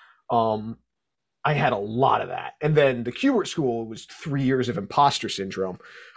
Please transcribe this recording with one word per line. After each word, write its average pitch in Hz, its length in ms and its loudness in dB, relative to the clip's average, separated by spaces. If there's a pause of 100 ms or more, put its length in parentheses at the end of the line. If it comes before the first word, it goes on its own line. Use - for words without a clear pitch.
(300)
Um, 110 480 0 (640)
I 151 100 2
had 139 180 2
a 107 60 -2
lot 110 440 2
of 95 60 -8
that. 87 340 -8
And 151 140 4
then 131 280 4
the 120 80 -6
Kubert 269 360 0
School 117 400 -2
was 110 180 -14
three 139 380 -4
years 127 240 2
of 117 100 -2
imposter 139 500 2
syndrome, 95 500 -4 (380)